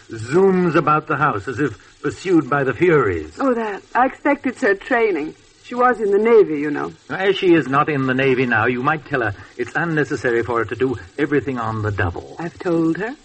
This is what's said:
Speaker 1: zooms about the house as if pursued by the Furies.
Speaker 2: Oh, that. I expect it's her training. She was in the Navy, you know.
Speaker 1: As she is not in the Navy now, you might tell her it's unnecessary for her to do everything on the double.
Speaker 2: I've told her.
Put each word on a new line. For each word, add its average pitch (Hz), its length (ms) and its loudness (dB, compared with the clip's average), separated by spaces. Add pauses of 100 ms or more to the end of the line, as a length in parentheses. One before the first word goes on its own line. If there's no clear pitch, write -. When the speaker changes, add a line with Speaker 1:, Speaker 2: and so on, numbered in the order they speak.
(100)
Speaker 1:
zooms 175 640 2
about 151 320 2
the 147 100 -2
house 131 320 -2
as 120 100 -6
if - 440 -6
pursued 151 480 0
by 143 140 2
the 127 100 0
Furies. 107 640 2
Speaker 2:
Oh, 262 140 2
that. 214 280 -6 (120)
I 247 120 2
expect 277 400 -2
it's 240 140 -8
her 202 140 2
training. 196 600 -2 (280)
She - 120 -14
was 247 260 2
in 202 120 0
the 202 60 4
Navy, 208 420 4
you 151 100 -4
know. 147 220 -6 (180)
Speaker 1:
As 190 260 -2
she 180 180 4
is 147 120 4
not 143 220 0
in 135 180 0
the 127 80 0
Navy 131 320 2
now, 113 200 2
you 123 180 -2
might 151 220 -2
tell 139 160 -4
her 104 120 -2 (220)
it's 120 180 -8
unnecessary 143 680 -2
for 117 140 -4
her 113 60 0
to 110 120 -8
do 123 200 -2 (220)
everything 139 400 -2
on 110 240 -6
the 107 80 -2
double. 95 480 -6
Speaker 2:
I've 165 200 -10
told 165 400 -2
her. 233 260 -8